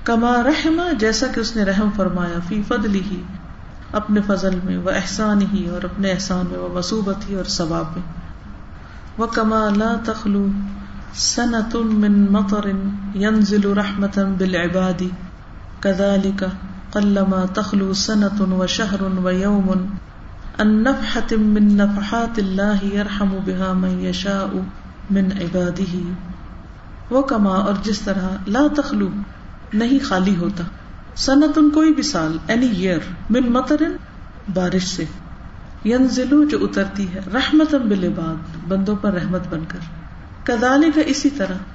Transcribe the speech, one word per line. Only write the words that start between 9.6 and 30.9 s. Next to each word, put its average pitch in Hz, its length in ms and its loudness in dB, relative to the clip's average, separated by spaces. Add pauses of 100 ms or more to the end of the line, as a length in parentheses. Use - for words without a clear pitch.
لا 220 160 2 (120)
تخلو 202 420 0 (760)
سنۃ 233 520 0 (200)
من 208 200 6 (160)
مطر 202 380 2 (480)
ینزل 208 580 4
رحمۃ 202 440 0 (200)
بالعباد، 180 640 0 (760)
کذالک 196 640 2 (480)
قلما 196 520 2 (100)
تخلو 196 440 0
سنۃ 208 420 2 (100)
و 185 180 2
شہر 196 340 0
و 185 300 0
یوم 196 360 2 (920)
عن 214 140 4 (100)
نفحۃ 269 500 0 (160)
من 208 180 6 (100)
نفحات 208 640 0
اللہ 196 480 0
یرحم 202 580 0
بہا 185 300 -2
من 185 300 0
یشاء 196 480 -2 (580)
من 196 180 4 (120)
عبادہ۔ 175 540 -2 (1160)
وکما، 233 500 2
اور 202 220 0
جس 208 180 -2
طرح، 190 280 -2 (200)
لا 254 180 4 (100)
تخلو، 208 320 0 (680)
نہیں 240 300 4
خالی 190 320 2
ہوتا، 170 280 -2 (520)